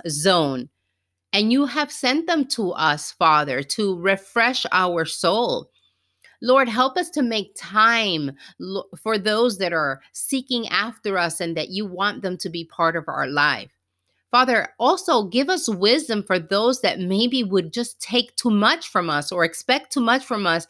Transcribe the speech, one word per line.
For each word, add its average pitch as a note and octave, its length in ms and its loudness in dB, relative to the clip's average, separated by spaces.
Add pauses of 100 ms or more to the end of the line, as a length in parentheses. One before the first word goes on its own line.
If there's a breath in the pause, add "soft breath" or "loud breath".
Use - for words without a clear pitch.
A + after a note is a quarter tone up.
zone. D3 640 0 (640)
And G#3+ 180 2
you C#4 140 4
have D4 260 -4
sent C#4 340 -2
them E4 240 0
to F#3 220 -2
us, D3+ 400 -2
Father, D3 520 2
to F#3+ 360 -4
refresh G3+ 720 0
our F3 320 2
soul. F3 640 -2 (720 soft breath)
Lord, B3+ 280 4
help C4 280 0
us F4 140 -2
to D4+ 100 -2
make A3+ 360 -2
time G3 760 2 (280 loud breath)
lo-, F#3 280 -8 (140)
for A3 160 0
those G#3+ 400 0
that F3+ 160 -2
are C#3+ 280 0 (120)
seeking B3+ 560 -6
after G3+ 480 -2
us E3+ 240 -2
and E3 160 -4
that D#3 120 -4
you G#3 160 -6
want F#3+ 360 -4
them F#3 160 -4
to F3+ 120 -8
be E3+ 140 -8
part E3 320 0
of D#3+ 140 -6
our C#3 180 -4
life. C#3+ 440 0 (640)
Father, B3 360 2 (100)
also B3+ 460 2
give A#3+ 220 0
us F#4 220 -2
wisdom G#3+ 540 2
for F#3 160 0
those G#3+ 420 0
that F#3 180 0
maybe A3+ 440 0
would F3+ 280 -2
just A#3 300 -8
take B3 340 -2
too - 140 -2
much A3 380 2
from F3 200 -2
us D3 240 -2
or F3 140 0
expect B3+ 480 -2
too C#4 60 -2
much B3 260 2
from G#3 220 -4
us, E3 220 0